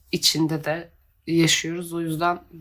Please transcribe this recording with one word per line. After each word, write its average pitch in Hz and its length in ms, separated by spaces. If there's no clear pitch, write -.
içinde 160 520
de 165 260
yaşıyoruz. 165 680
O 170 80
yüzden 170 380